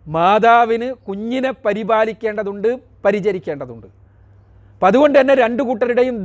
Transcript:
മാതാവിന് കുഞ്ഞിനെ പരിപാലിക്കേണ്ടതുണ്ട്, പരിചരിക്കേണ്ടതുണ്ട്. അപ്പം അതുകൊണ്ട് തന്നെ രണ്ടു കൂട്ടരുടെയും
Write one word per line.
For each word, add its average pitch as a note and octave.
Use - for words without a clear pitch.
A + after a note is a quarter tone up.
മാതാവിന് A3
കുഞ്ഞിനെ A#3
പരിപാലിക്കേണ്ടതുണ്ട്, G#3+
പരിചരിക്കേണ്ടതുണ്ട്. E3
അപ്പം -
അതുകൊണ്ട് C#4
തന്നെ C4+
രണ്ടു A#3+
കൂട്ടരുടെയും B3